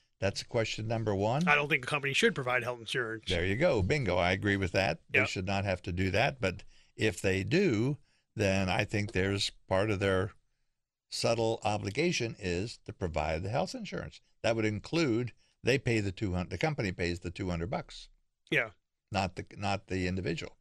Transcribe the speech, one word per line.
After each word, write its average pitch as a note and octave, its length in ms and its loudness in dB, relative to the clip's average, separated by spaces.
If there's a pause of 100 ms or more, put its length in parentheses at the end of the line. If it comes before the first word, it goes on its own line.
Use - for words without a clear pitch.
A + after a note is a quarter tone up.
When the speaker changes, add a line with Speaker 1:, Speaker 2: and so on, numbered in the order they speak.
(200)
Speaker 1:
That's - 240 -2
question A2 420 -2
number A2 300 0
one. B2 320 2
Speaker 2:
I D3 80 6
don't D3 120 0
think C#3+ 160 0
a A#2+ 40 -8
company C#3 240 -2
should A3 240 4
provide B2 260 0
health B2 160 -4
insurance. A2+ 500 -4
Speaker 1:
There F2 160 2
you G2 120 0
go. C#3 260 4
Bingo. F#2+ 340 2
I F2+ 140 4
agree G2 260 2
with F#2+ 160 0
that. G2+ 260 2 (120)
They - 80 2
Speaker 2:
Yep. C3 100 2
Speaker 1:
should F#2 180 -4
not G2 180 0
have F#2+ 180 -2
to F#2+ 100 -4
do F2+ 200 0
that. C3 280 2
But F#2 220 -2 (340)
if A2 240 0
they F#2+ 220 2
do, C3+ 560 2 (380)
then G2 320 2
I G#2 160 2
think G#2 280 -2
there's G2 380 0 (180)
part G2 220 2
of F#2+ 80 0
their F#2+ 340 2 (800)
subtle A#2 540 0
obligation A2 760 -2
is F#2 480 -2
to - 60 -10
provide D#2+ 500 -2
the G2+ 80 -6
health C#3+ 240 -2
insurance. - 460 -10 (220)
That A2+ 140 2
would A2 80 0
include A#2 680 0 (300)
they B2 160 4
pay A#2 220 0
the G2 120 -2
two F#2 200 -4
hundred, F2+ 180 -2
the F2 80 -6
company C#3+ 340 0
pays F2 280 -2
the F2 100 -8
two F#2 200 -4
hundred E2+ 200 -2
bucks. - 380 -8 (420)
Speaker 2:
Yeah. B2 200 2 (420)
Speaker 1:
Not F#2+ 240 0
the, F2 80 -6 (120)
not G2 320 -2
the F#2 200 0
individual. F#2+ 520 -4